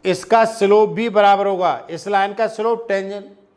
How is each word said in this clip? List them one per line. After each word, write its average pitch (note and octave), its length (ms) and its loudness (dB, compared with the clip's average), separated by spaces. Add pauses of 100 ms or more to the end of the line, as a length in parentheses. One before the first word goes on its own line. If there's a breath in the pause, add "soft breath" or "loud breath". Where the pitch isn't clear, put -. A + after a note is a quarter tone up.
इसका G#3 400 2
स्लोप G#3 460 2
भी A3 180 -4
बराबर G3+ 380 4
होगा, F3+ 440 -2
इस E3 180 -10
लाइन G3+ 260 0
का A3 120 -2
स्लोप A3+ 420 -4
टेंजेंट G3 480 -6 (200)